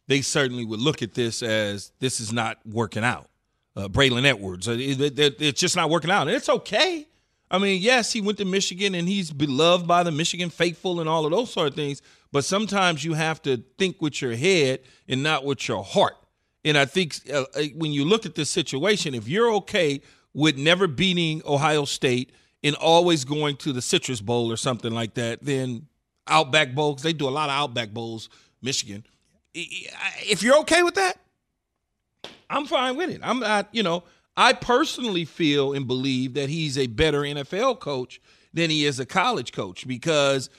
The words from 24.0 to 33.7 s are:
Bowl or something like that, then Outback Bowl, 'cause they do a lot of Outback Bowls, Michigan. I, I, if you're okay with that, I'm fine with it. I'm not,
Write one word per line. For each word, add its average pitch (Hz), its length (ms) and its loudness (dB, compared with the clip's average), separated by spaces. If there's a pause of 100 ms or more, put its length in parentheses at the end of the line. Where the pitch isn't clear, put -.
Bowl 117 320 0
or 113 40 -4
something 117 360 -4
like 117 220 -4
that, 117 280 -4
then 131 440 -4 (420)
Outback 151 460 2
Bowl, 147 200 0
'cause 131 80 -14
they 165 100 0
do 143 160 -2
a - 20 -4
lot 147 180 -2
of 139 60 -2
Outback 123 360 -4
Bowls, 113 380 -10 (340)
Michigan. 110 420 -6 (520)
I, 165 100 -8 (320)
I, 185 140 -6 (160)
if 196 160 2
you're 269 140 8
okay 330 260 4
with 349 100 0
that, 370 240 0 (1300)
I'm 277 180 0
fine 262 300 0
with 330 140 -2
it. 78 140 -10
I'm 233 160 -2
not, 208 320 0